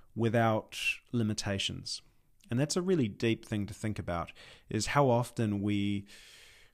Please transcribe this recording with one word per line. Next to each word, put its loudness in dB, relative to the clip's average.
without 2
limitations. -2
And 0
that's 0
a 0
really 2
deep 0
thing -2
to -8
think -6
about, -4
is -2
how 4
often 0
we, 0